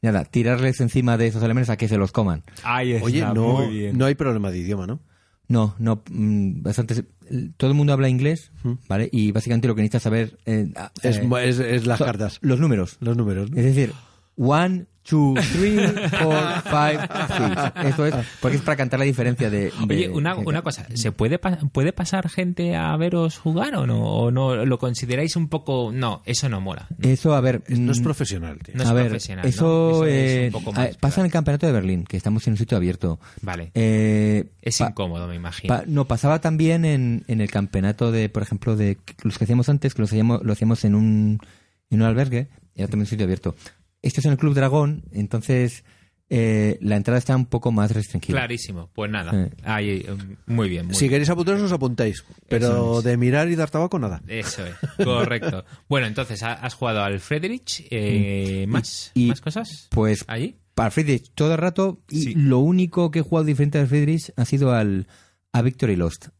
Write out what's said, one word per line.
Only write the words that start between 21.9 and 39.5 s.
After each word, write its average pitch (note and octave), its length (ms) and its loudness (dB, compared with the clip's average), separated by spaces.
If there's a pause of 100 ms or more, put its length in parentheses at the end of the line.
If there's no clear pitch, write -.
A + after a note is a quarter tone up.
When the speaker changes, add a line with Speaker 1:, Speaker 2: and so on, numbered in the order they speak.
Speaker 2:
pasar F3+ 360 -2
gente F3 460 -2
a D#3+ 220 -2
veros E3 400 0
jugar F#3 400 -2
o C3+ 100 0
no? A2+ 160 0
¿O A2 280 0
no B2+ 340 0
lo B2+ 140 2
consideráis B2+ 580 -2
un E3 100 0
poco, C#3 460 -2
no, A#2 320 -4
eso B2 240 -2
no G#2 100 -4
mola? F#2+ 280 -8 (140)
Speaker 1:
Eso, C3 340 4
a C#3 60 4
ver, B2 260 0
Speaker 3:
Es-, B2 120 0
no B2 140 2
es A#2+ 80 0
Speaker 1:
mm, - 20 0
Speaker 3:
profesional, F#2+ 560 -4
tío. - 160 -14
Speaker 2:
No B2+ 80 -2
es A#2+ 60 2
Speaker 1:
a A#2 40 4
ver, B2 140 4
Speaker 2:
profesional, G#2 380 -6
¿no? B2+ 40 2
Speaker 1:
eso, E3 420 2
Speaker 2:
Eso D#3+ 160 4
es C3+ 320 2
un B2+ 40 2
Speaker 1:
eh, B2 80 0
Speaker 2:
poco A2 200 -6
Speaker 1:
a-, - 20 -6
Speaker 2:
más B2 240 -2
Speaker 1:
pasa D3 240 0
en F#3 60 4
el E3 40 0
Speaker 2:
plan. E3+ 80 2
Speaker 1:
campeonato D3 280 0
de D#3 40 4
Berlín, F#2 320 0
que F#2 140 -6
estamos G#2+ 280 0
en A#2 80 2
un G#2 40 0
sitio A2+ 200 0
abierto. F2+ 400 0 (240)
Speaker 2:
Vale. F2 340 -8
Speaker 1:
Eh, G#2+ 760 2 (120)
Speaker 2:
Es - 180 -4
Speaker 1:
pa-, A#2 100 0
Speaker 2:
incómodo, F2 400 -6
me F2 60 -10
imagino. F2 380 -4
Speaker 1:
pa-, - 140 -2
no, D3 180 0
pasaba C#3+ 360 0
también D#3+ 420 2
en, B2+ 460 0
en A2+ 100 0
el G#2 100 0
campeonato G2+ 600 0
de, A2 160 2
por G#2 160 -2
ejemplo, G#2+ 320 -2
de G#2 220 2 (260)
los G#2+ 140 -2
que A2+ 80 0
hacíamos A#2+ 240 2